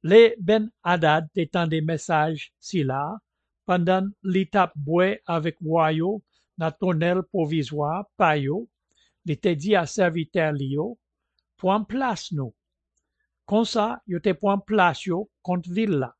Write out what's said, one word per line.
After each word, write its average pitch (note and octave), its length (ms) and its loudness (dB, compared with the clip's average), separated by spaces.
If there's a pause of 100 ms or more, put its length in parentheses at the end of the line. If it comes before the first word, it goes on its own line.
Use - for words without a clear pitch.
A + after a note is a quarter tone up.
Le A3+ 340 8
Ben-Hadad F3 960 0
te E3+ 120 -2
tande D#3+ 360 -2
mesaj D#3 760 -2
sila, C#3 420 -4 (680)
pandan F#3 440 0 (100)
li F#3+ 240 0
t - 120 -10
ap F3+ 180 2
bwè E3 320 2 (180)
avèk E3 360 -4
wa D#3+ 280 2
yo D#3+ 220 0 (460)
nan D#3+ 200 -4
tonèl F3+ 460 0
pwovizwa D3+ 800 -2 (120)
pa D#3+ 200 4
yo, D3+ 320 -4 (580)
li D#3 100 -2
te F3+ 200 0
di E3 180 -2
a F3 120 2
sèvitè E3 680 0
li C#3 220 -4
yo, D#3 100 -2 (720)
"Pran G3 280 0
plas B3 460 -6
nou." C3+ 200 -6 (1000)
Konsa, G#3+ 380 0 (160)
yo F3 160 -6
te F#3+ 140 0
pran G3 280 0
plas F3+ 440 2
yo F3 120 -2 (240)
kont F3+ 260 -4
vil G3+ 320 -2
la. B2+ 200 -6